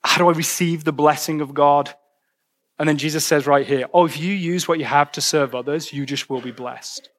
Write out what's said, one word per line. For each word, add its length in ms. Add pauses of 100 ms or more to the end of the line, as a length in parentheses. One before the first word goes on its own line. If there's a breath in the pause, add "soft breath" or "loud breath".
How 140
do 100
I 40
receive 520
the 80
blessing 480
of 140
God?" 420 (800)
And 100
then 100
Jesus 260
says 220
right 200
here, 280
"Oh, 100
if 140
you 140
use 360
what 100
you 60
have 280
to 100
serve 320
others, 380
you 120
just 240
will 140
be 100
blessed." 560 (100)